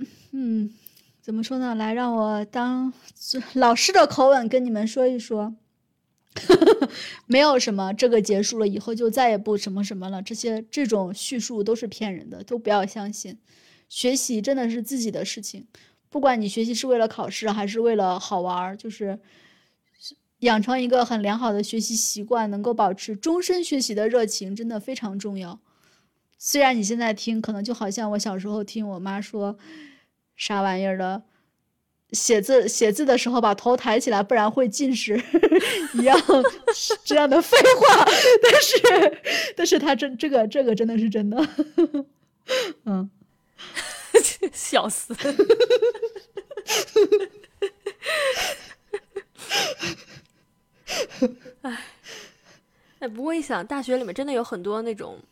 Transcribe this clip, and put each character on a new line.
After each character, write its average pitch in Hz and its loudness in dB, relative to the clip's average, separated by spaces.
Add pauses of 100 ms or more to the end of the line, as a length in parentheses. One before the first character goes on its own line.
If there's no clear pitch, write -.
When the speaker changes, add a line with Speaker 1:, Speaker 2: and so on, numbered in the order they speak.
(320)
Speaker 1:
嗯， 220 -4 (480)
怎 220 -10
么 220 -4
说 254 -6
呢？ 254 -4
来， 220 -4
让 240 -2
我 214 -2
当 254 -4 (600)
老 240 6
师 370 0
的 359 8
口 262 4
吻 254 4
跟 254 0
你 247 -4
们 214 -2
说 254 0
一 254 -2
说。 220 -6 (840)
<laughs> - 2
没 247 4
有 294 6
什 240 -2
么 196 -4
这 247 2
个 226 4
结 202 0
束 226 -4
了 214 2
以 202 -4
后 226 -8
就 226 0
再 247 2
也 214 0
不 208 -2
什 202 -6
么 196 -4
什 202 -6
么 185 -10
了， 190 -8
这 220 -12
些， 220 -6
这 294 -2
种 196 0
叙 - -8
述 220 -4
都 220 0
是 233 -6
骗 202 -8
人 - -14
的， - -16
都 240 -8
不 226 -4
要 202 2
相 202 -10
信。 196 -14 (500)
学 - -2
习 247 -2
真 269 -2
的 240 -2
是 233 -6
自 262 -6
己 226 -4
的 175 -6
事 208 -10
情， - -14 (440)
不 294 -6
管 262 2
你 208 -2
学 226 -2
习 240 -4
是 220 -6
为 247 2
了 220 2
考 220 -8
试 220 -6
还 208 -2
是 208 -6
为 226 2
了 185 0
好 185 -4
玩 180 -4
儿， 185 -6
就 226 -14
是 202 -8 (1200)
养 226 2
成 254 -2
一 247 -4
个 240 4
很 226 -4
良 202 -2
好 240 -2
的 208 -2
学 226 -6
习 214 -4
习 - -4
惯， 220 -2
能 202 -6
够 233 -2
保 220 0
持 208 -10
终 330 -2
身 359 -2
学 294 -2
习 233 -4
的 214 0
热 233 2
情， 202 -6
真 226 -8
的 226 -6
非 262 -10
常 202 -8
重 196 -8
要。 180 -14 (840)
虽 - 0
然 262 4
你 226 0
现 214 -2
在 233 0
听， 220 -4
可 220 -6
能 202 -6
就 233 -6
好 196 -6
像 214 -4
我 208 -2
小 202 -6
时 190 -8
候 208 -4
听 208 -8
我 190 -8
妈 196 -8
说 202 -8 (800)
，“啥 202 -4
玩 190 -2
意 196 -2
儿 190 -2
的， 190 -4 (920)
写 214 2
字， 226 4
写 214 2
字 285 -2
的 262 6
时 240 0
候 247 0
把 214 4
头 240 0
抬 240 0
起 - -4
来， 196 2
不 202 -2
然 214 4
会 254 0
近 262 -2
视”， 220 -2 (420)
<laughs> 403 -4
一 233 0
样， 262 6 (840)
这 - 0
样 294 4
的 294 6
废 339 2 (240)
话， 392 8 (360)
但 480 8
是， 480 2
但 339 -2
是 339 4
她 277 2
真， 262 -6
这 311 -4
个， 247 2
这 269 0
个 233 2
真 226 0
的 226 -2
是 220 0
真 208 -2
的。 269 0 (720)
<laughs> - -6
嗯。 196 -2 (1080)
Speaker 2:
<laughs> - 4
笑 - -2
死。 - -8
<laughs> - -12 (4000)
哎， 240 -12 (1200)
哎， 262 -10
不 220 -12
过 311 -4
一 330 -2
想， 254 -6
大 277 -8
学 254 -2
里 254 -4
面 190 -10
真 262 -8
的 285 -8
有 240 -2
很 185 -10
多 208 -4
那 226 -6
种， - -14 (120)